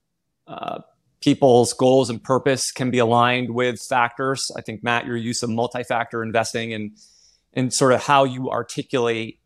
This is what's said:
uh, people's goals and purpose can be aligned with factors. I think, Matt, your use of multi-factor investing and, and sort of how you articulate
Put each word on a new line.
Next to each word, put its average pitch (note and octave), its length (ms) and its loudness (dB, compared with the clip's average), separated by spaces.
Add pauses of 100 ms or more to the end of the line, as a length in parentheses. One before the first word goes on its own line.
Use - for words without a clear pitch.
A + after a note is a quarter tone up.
(460)
uh, - 340 -10 (420)
people's B2 500 4
goals C3 380 4
and A2 120 -8
purpose C3 500 0
can B2+ 180 -4
be B2 80 0
aligned A#2+ 560 2
with B2 260 -2
factors. C3 760 -2
I B2 40 -10
think, A2 220 -12
Matt, A#2+ 240 0
your A#2+ 100 -4
use A#2 260 -6
of A#2+ 60 -4
multi-factor A#2+ 720 -4
investing A2+ 520 -4
and, G#2+ 240 -10 (560)
and B2+ 180 -2
sort C3 220 4
of - 80 0
how C#3 220 4
you B2+ 260 -4
articulate A#2 960 -4